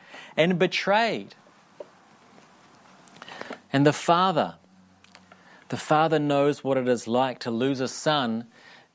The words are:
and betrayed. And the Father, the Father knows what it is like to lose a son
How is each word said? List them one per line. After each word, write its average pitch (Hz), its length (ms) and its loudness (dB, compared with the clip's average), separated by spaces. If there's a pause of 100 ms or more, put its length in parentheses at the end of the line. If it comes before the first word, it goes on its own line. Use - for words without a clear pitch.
(360)
and 170 220 2
betrayed. 185 760 0 (2500)
And 139 140 4
the 151 60 6
Father, 170 640 0 (1120)
the - 80 -6
Father 156 420 2
knows 143 460 0
what 131 120 0
it 127 120 -2
is 120 180 0
like 123 340 0
to 123 100 -8
lose 127 300 -2
a 127 80 -4
son 120 580 -2 (480)